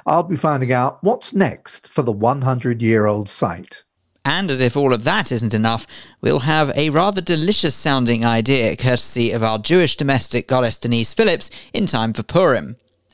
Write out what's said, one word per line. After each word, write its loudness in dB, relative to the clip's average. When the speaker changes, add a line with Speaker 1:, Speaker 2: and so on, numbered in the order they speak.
Speaker 1:
I'll 2
be -4
finding 0
out -2
what's -2
next -2
for -2
the -2
one 0
hundred-year-old 0
site. -6
Speaker 2:
And -2
as -2
if 0
all 2
of -2
that -2
isn't -2
enough, 0
we'll 0
have 2
a 2
rather 0
delicious-sounding 0
idea 2
courtesy 0
of -2
our 0
Jewish 2
domestic -2
goddess 0
Denise -2
Phillips 0
in -2
time 0
for -6
Purim. 0